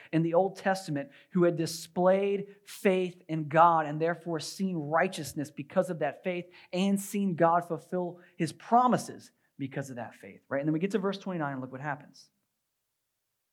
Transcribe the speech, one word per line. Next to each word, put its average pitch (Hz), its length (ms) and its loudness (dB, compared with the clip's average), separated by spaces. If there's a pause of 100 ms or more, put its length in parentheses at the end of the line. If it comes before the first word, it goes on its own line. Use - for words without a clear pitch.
(120)
in 160 120 2
the 165 100 0
Old 185 240 2
Testament 160 520 -2 (200)
who 175 140 4
had 175 120 4
displayed 190 880 0 (200)
faith 185 640 0
in 160 180 -4
God 160 400 6
and 151 140 -4
therefore 170 400 -2
seen 185 360 -6
righteousness 156 760 -2
because 180 360 0
of 170 120 -6
that 143 240 -4
faith 175 220 -4 (260)
and 196 280 2
seen 196 360 -2
God 170 320 4
fulfill 175 500 -6 (180)
his 160 160 -2
promises - 800 2 (260)
because 139 320 -6
of 127 80 -14
that 113 200 -12
faith, 101 320 -20
right? 135 100 -2
And 147 80 -4
then 156 60 2
we 160 80 0
get 196 100 0
to 214 80 0
verse 190 180 -2
twenty-nine 170 360 -6
and 131 80 -8
look 131 100 -10
what 131 100 -12
happens. 139 460 -10 (1300)